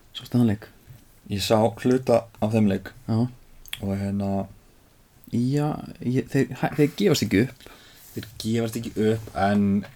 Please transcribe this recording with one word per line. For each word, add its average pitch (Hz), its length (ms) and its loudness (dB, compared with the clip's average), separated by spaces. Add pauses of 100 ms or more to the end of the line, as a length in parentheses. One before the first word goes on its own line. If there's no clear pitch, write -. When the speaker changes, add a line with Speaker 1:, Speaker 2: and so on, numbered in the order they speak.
(120)
Speaker 1:
Sástu - 260 -6
þann 120 100 4
leik? 104 200 -2 (580)
Speaker 2:
Ég 98 180 -6
sá 113 160 4
hluta 123 640 2 (120)
af 110 180 -2
þeim 107 160 4
leik. 95 220 -4 (120)
Speaker 1:
Já. 113 160 0 (560)
Speaker 2:
Og 101 180 -6
hérna 98 360 -2 (1000)
Speaker 1:
I 117 160 -2 (140)
A, 147 100 0 (300)
ég, 127 300 -2
þeir, 135 220 0
hæ-, - 240 -4
þeir 151 220 2
gefast 196 280 2
ekki 104 200 4
upp. - 240 -6 (400)
Speaker 2:
Þeir - 180 -12 (120)
gefast 113 420 -2
ekki 110 140 -10 (100)
upp, 110 300 0
en 101 340 2 (280)